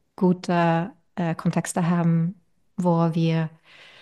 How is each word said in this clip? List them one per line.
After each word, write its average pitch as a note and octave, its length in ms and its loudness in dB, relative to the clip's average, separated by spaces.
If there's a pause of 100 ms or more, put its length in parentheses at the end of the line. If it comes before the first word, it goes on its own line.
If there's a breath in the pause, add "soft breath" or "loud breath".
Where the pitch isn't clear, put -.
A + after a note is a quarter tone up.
(160)
gute, F3 720 0 (260)
äh, E3 180 -2
Kontexte E3+ 560 -2
haben, E3+ 500 0 (360)
wo E3 380 2
wir E3 360 0 (520 soft breath)